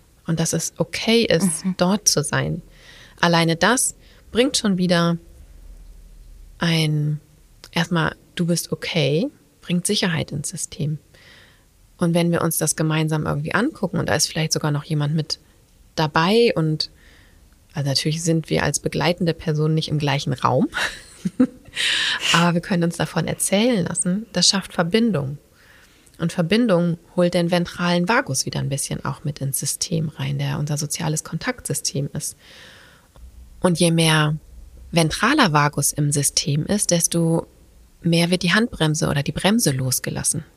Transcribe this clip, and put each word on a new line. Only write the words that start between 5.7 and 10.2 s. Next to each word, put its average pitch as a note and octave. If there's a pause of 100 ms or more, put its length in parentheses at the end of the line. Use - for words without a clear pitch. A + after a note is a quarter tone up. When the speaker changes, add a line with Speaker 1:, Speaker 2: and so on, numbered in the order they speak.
Speaker 1:
ein, D3+ (520)
erstmal, E3 (180)
"Du F3
bist E3+
okay", D#3 (320)
bringt F3
Sicherheit F3